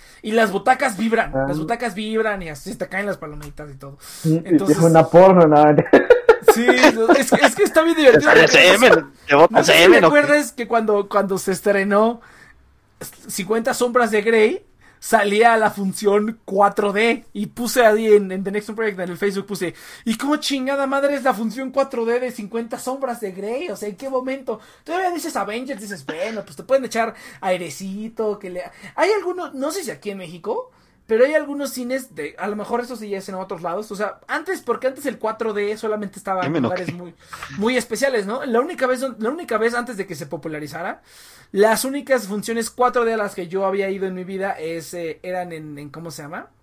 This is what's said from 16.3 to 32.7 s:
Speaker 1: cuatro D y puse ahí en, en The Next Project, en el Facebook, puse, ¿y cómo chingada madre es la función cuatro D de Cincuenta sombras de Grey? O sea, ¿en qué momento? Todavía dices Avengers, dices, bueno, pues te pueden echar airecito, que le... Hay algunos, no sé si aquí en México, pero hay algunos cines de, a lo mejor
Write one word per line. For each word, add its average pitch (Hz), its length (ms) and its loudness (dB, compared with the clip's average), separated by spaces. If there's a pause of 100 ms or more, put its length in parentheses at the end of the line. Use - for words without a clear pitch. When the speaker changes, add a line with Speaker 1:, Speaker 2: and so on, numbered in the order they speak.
Speaker 1:
cuatro 202 460 0
D 226 420 -2
y 208 120 -6
puse 240 380 0
ahí 220 300 4
en, 196 180 4
en 190 120 -6
The 190 80 -6
Next 208 180 -6
Project, 208 300 -6
en 180 100 -6
el 175 80 -10
Facebook, 196 280 -4
puse, 185 280 -6 (300)
¿y 226 120 -2
cómo 285 200 -2
chingada 277 500 -4
madre 277 300 -2
es 247 80 -6
la 254 100 0
función 226 360 -8
cuatro 269 360 -4
D 240 140 -2
de 247 100 -6
Cincuenta 233 480 -10
sombras 254 420 -8
de 190 120 -8
Grey? 226 360 -8
O 202 80 -10
sea, 208 120 -10
¿en 202 80 -12
qué 269 120 -12
momento? 262 520 -8 (240)
Todavía 359 260 -4
dices 339 260 -8
Avengers, 226 440 -8
dices, 196 260 -14
bueno, 196 380 -8
pues - 120 -20
te - 60 -16
pueden 262 240 -2
echar 226 280 -6 (280)
airecito, 196 960 -6
que 196 120 -16
le... 180 120 -10 (320)
Hay 349 160 0
algunos, 359 440 -6
no 277 180 -6
sé 381 120 -8
si 226 60 -10
aquí 156 200 -12
en 196 80 -12
México, 185 520 -10 (360)
pero 226 200 2
hay 302 80 -2
algunos 285 340 -4
cines 254 460 -8
de, 151 240 -12
a 180 80 -8
lo 208 100 -6
mejor 226 240 -6